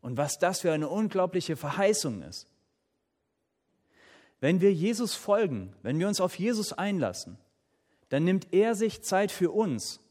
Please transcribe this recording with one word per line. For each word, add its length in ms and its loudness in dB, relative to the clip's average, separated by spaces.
Und 160 -8
was 220 0
das 220 2
für 120 0
eine 160 -2
unglaubliche 680 -2
Verheißung 640 0
ist. 260 -16
Wenn 220 4
wir 100 8
Jesus 420 0
folgen, 680 0
wenn 160 -2
wir 100 0
uns 140 0
auf 160 -2
Jesus 340 -2
einlassen, 640 -4
dann 160 2
nimmt 300 0
er 200 4
sich 280 -2
Zeit 280 2
für 200 0
uns. 500 -2